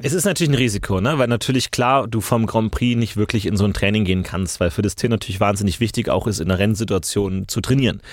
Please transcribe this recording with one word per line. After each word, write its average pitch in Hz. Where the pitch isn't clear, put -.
Es 135
ist 185
natürlich 170
ein 139
Risiko, 101
ne? 139
Weil 131
natürlich 120
klar, 131
du 113
vom 113
Grand 110
Prix 120
nicht 113
wirklich 104
in 95
so 98
ein 101
Training 104
gehen 92
kannst, -
weil 90
für -
das 104
Tier -
natürlich 104
wahnsinnig 101
wichtig 117
auch 92
ist, 104
in 85
einer 90
Rennsituation 98
zu 113
trainieren. 127